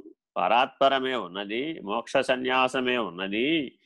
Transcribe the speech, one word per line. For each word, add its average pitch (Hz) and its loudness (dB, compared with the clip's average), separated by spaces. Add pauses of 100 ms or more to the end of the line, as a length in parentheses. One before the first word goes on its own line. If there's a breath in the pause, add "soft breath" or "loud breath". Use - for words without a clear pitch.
(380)
పరాత్పరమే 131 2
ఉన్నది, 101 -6 (180)
మోక్ష 113 -2
సన్యాసమే 127 2
ఉన్నది, 98 -2 (380 soft breath)